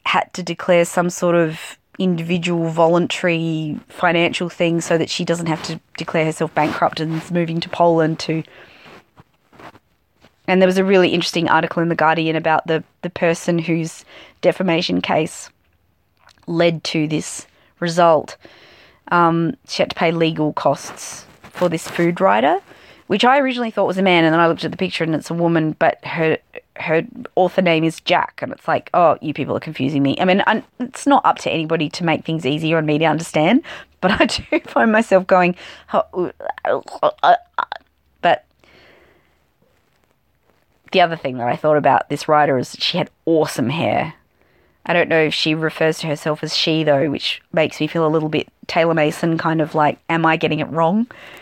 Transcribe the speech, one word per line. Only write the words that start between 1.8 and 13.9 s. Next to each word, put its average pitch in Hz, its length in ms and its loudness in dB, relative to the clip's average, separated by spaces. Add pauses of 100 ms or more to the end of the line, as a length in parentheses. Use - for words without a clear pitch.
individual 170 720 -2
voluntary 165 1080 0 (100)
financial 170 600 0
thing 170 320 0
so 170 180 0
that 160 100 -2
she - 160 -4
doesn't 170 220 -4
have 160 160 -4
to 165 160 -8 (180)
declare 165 280 -2
herself 160 320 -4
bankrupt 151 420 -2
and 160 240 -4
is - 80 -14
moving 170 300 -2
to - 80 -8
Poland 165 500 2
to. 160 240 -4 (2000)
And 185 120 4
there 185 60 6
was 185 120 2
a 190 60 4
really 190 260 4
interesting 170 380 -2
article 165 320 2
in 170 100 0
The 170 40 0
Guardian 160 400 0
about 160 320 0
the, 160 160 0 (200)
the 175 80 -6
person 170 500 0
whose 165 440 -4 (360)